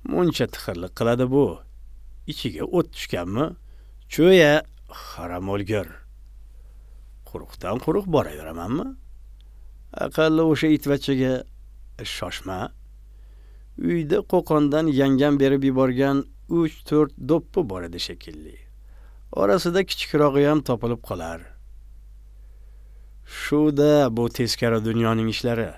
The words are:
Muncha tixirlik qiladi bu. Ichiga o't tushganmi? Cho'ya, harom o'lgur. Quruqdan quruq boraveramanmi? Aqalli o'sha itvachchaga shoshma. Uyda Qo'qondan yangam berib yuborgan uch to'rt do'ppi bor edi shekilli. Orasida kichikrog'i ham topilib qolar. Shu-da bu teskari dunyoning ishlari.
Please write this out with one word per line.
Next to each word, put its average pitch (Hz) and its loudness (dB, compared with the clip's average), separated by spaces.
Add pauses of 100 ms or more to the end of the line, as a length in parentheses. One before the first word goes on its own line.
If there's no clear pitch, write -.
Muncha 160 0
tixirlik 90 -10
qiladi 120 2
bu. 135 4 (760)
Ichiga 110 -8
o't 170 0
tushganmi? 98 -4 (640)
Cho'ya, 160 6 (320)
harom 87 -10
o'lgur. 101 -2 (1400)
Quruqdan 90 -8
quruq 196 0
boraveramanmi? 101 -2 (1040)
Aqalli 160 0
o'sha 160 2
itvachchaga 139 2 (720)
shoshma. 92 -8 (1200)
Uyda 170 0
Qo'qondan 156 2
yangam 139 4
berib 135 4
yuborgan 131 2 (300)
uch 165 0 (100)
to'rt 151 2
do'ppi 156 0
bor 92 -8
edi 85 -10
shekilli. - -14 (720)
Orasida 190 2
kichikrog'i 143 2
ham 151 4
topilib 117 -4
qolar. 82 -8 (1900)
Shu-da 147 2 (180)
bu 120 0
teskari 117 0
dunyoning 113 0
ishlari. 113 -2